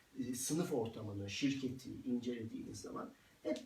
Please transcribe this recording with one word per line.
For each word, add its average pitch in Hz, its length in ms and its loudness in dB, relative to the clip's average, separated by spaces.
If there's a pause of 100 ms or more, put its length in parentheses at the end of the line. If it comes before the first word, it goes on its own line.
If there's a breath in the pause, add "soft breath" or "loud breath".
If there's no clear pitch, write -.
(180 soft breath)
e, 123 160 0
sınıf 156 380 2
ortamını, 104 580 0
şirketi 131 600 2 (160)
incelediğiniz 120 720 -2
zaman - 320 -6 (300 soft breath)
hep - 240 2